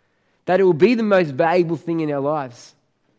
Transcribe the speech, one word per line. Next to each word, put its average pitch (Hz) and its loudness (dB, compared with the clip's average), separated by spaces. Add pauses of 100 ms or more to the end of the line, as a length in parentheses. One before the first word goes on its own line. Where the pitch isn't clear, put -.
(440)
that 185 0
it 196 2
will 185 4
be 175 4
the 226 -2
most 185 0
valuable 165 0
thing 165 -6
in 151 -4
our 143 -4
lives. 139 -8 (440)